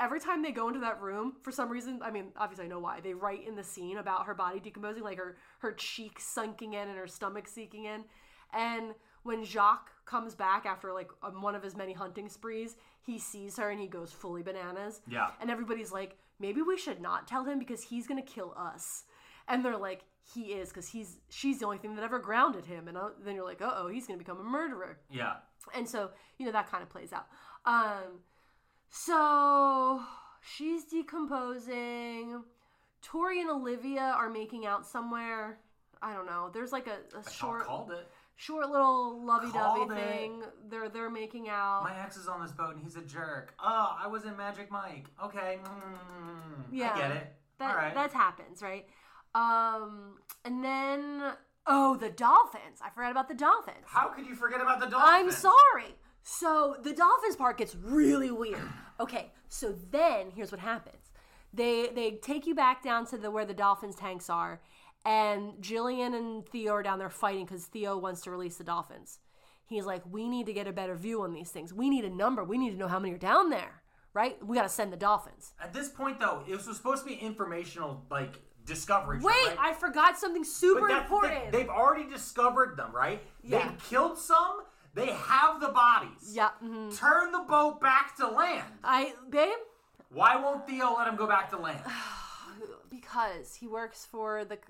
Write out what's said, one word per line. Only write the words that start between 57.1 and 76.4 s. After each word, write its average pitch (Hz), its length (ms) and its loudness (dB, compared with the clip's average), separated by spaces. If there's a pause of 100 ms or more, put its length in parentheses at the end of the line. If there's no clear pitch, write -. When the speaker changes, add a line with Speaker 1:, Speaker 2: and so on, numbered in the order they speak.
Speaker 1:
part 247 220 2
gets 214 160 -4
really 269 560 4
weird. 226 360 -4
<clears throat> - 40 -10 (300)
Okay, 247 320 -6 (160)
so 208 240 -4 (180)
then 262 400 4
here's 196 220 -10
what 185 80 -10
happens. - 500 -8 (420)
They, 240 360 2
they 233 240 -2 (100)
take 294 240 -6
you 330 80 0
back 254 300 4
down 233 220 0
to 254 120 -8
the, 208 140 -6
where 214 120 -2
the 202 100 -8
dolphins' 202 420 0
tanks 185 340 -8
are, 170 300 -4 (440)
and 208 560 2
Jillian 247 540 -2
and 226 320 -6
Theo 214 280 -2
are 202 100 0
down 190 160 -2
there 190 100 -6
fighting 196 360 -2
'cause 180 180 -12
Theo 202 320 -4
wants 185 240 -4
to 185 100 -12
release 180 280 -8
the 175 60 -16
dolphins. - 540 -8 (460)
He's 202 220 -4
like, 185 220 -4
"We 214 200 -6
need 247 180 -2
to 220 60 -4
get 196 160 -4
a 190 40 -4
better 185 220 -4
view 208 280 -4
on 175 100 -4
these 165 180 -12
things. 170 240 -12
We 254 160 2
need 254 140 2
a 190 60 -4
number. 202 340 2
We 208 140 -2
need 254 120 0
to 185 60 -6
know 190 100 -4
how 185 140 0
many 190 140 -2
are 180 40 -8
down 294 320 6
there, - 320 -4 (320)
right? 240 320 0
We 233 100 -2
gotta 202 120 4
send 196 240 -4
the 175 40 -10
dolphins." 202 640 0
Speaker 2:
At 170 120 -12
this 277 160 -8
point, 262 320 -4
though, 143 260 0